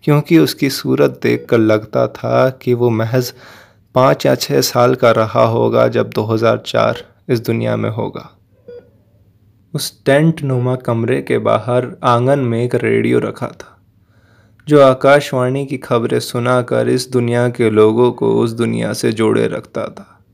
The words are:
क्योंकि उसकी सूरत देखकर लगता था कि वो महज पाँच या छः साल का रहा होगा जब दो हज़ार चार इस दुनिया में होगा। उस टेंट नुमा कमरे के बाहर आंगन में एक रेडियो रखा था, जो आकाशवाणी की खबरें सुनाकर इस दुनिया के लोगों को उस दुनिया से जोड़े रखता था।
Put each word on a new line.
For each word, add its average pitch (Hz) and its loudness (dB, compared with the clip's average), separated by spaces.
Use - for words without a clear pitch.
क्योंकि 147 2
उसकी 143 2
सूरत 135 0
देखकर 120 0
लगता 110 2
था 123 0
कि 127 -4
वो 120 0
महज 113 -2
पाँच 131 2
या 135 4
छः 139 -2
साल 123 2
का 123 2
रहा 113 2
होगा 117 2
जब 117 -2
दो 113 -2
हज़ार 113 0
चार 113 -2
इस 123 0
दुनिया 113 -4
में 110 -4
होगा। 110 -10
उस - -10
टेंट 156 2
नुमा 127 -2
कमरे 120 -4
के 127 -4
बाहर 113 -2
आंगन 127 2
में 117 -2
एक 123 -4
रेडियो 113 0
रखा 110 -6
था, - -20
जो 147 6
आकाशवाणी 135 2
की 131 -8
खबरें 120 -2
सुनाकर 120 -2
इस 127 -2
दुनिया 120 0
के 120 0
लोगों 110 4
को 117 -2
उस 117 -2
दुनिया 113 -4
से - -2
जोड़े 110 0
रखता - -8
था। - -20